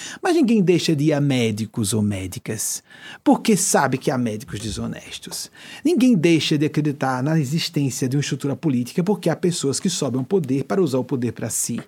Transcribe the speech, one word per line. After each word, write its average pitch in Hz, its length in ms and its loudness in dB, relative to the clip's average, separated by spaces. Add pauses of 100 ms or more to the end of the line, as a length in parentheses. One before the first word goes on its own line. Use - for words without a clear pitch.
(220)
mas 370 120 2
ninguém 233 280 4
deixa 170 340 4
de 143 80 0
ir 156 80 4
a 143 80 2
médicos 113 720 0
ou 110 100 2
médicas, 101 800 -4 (400)
porque 233 340 4
sabe 139 420 2
que - 120 -2
há 135 80 0
médicos 107 400 -4
desonestos. - 920 -8 (340)
Ninguém 254 320 4
deixa 160 400 4
de 151 100 2
acreditar 139 560 -2
na 156 160 2
existência 143 720 -2
de 131 80 0
uma 147 60 2
estrutura 139 340 -4
política, 131 480 -2
porque 196 240 0
há 151 80 2
pessoas 143 420 -2
que - 120 -2
sobem 131 280 -2
ao 131 60 -2
poder 139 400 0
para 190 180 0
usar 131 160 0
o 127 60 -2
poder 120 280 -2
para 117 180 -8
si. - 380 -4